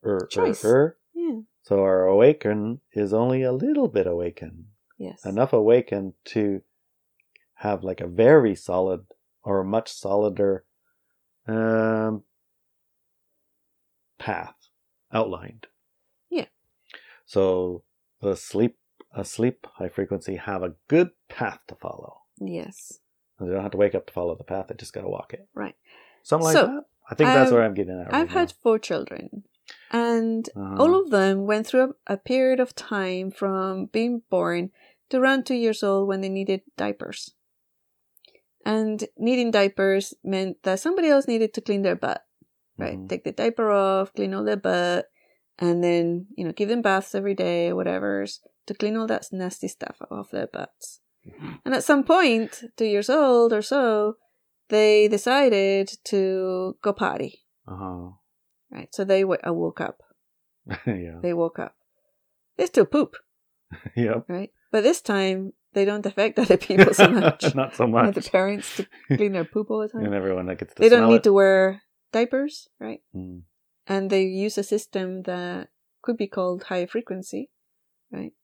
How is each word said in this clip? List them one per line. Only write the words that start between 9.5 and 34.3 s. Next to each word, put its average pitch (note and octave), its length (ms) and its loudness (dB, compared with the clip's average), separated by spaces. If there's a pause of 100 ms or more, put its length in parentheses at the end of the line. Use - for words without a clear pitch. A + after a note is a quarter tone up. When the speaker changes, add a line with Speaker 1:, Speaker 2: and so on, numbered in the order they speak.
Speaker 1:
a F#2+ 60 -2
much G#2+ 280 -4
solider, G2 680 -2 (840)
um, A2 760 0 (1900)
path E2+ 380 -8 (560)
outlined. G2+ 560 -6 (600)
Speaker 2:
Yeah. F4 160 -6 (800)
Speaker 1:
So F#2 580 -2 (380)
the G2 140 -2
sleep, A2 420 -2 (360)
a G2 100 -8
sleep - 520 -6
high F#2 140 -10
frequency G2 480 -8
have F#2+ 260 -8
a F2 100 -8 (140)
good F3 240 2 (180)
path - 380 -8
to - 80 -20
follow. - 460 -16 (180)
Speaker 2:
Yes. - 600 -14 (400)
Speaker 1:
And F#2 100 -8
they F2+ 40 -4
don't F#2+ 100 -4
have G2+ 80 -8
to F#2+ 60 -8
wake G2+ 180 4
up F#2 120 -6
to - 60 -20
follow F2 220 -4
the - 80 -18
path. F#2+ 240 -8
They - 80 -12
just F#2+ 180 -20
gotta G2 160 -10
walk F#2+ 240 -12
it. G3 200 -20
Speaker 2:
Right. - 220 -12 (480)
Speaker 1:
Something D#3+ 220 0
like D#3+ 80 4
Speaker 2:
So, C4+ 140 6
Speaker 1:
that. C#4+ 160 -6 (260)
I - 60 -8
think D3+ 140 4
that's D3 200 6
Speaker 2:
I've, B2 40 4
Speaker 1:
where A#2 100 6
I'm G#2+ 100 0
getting F#2 260 -6
at F2+ 120 -10
right C#4+ 100 0
Speaker 2:
I've - 100 -2
had F4 180 0
Speaker 1:
now. - 120 -18
Speaker 2:
four A3 180 2
children, - 640 -8 (480)
and A3+ 640 0
Speaker 1:
Uh-huh. F#3+ 240 -8
Speaker 2:
all E4+ 240 6
of F4 80 -4
them G3 360 2
went G#3+ 220 -2
through C4 280 0 (120)
a, G3+ 80 -2
a - 20 -8
period C4 420 0
of B3+ 160 -2
time F#3+ 560 -6
from F#3+ 540 -4
being A#3 440 -2
born F3 420 -2 (380)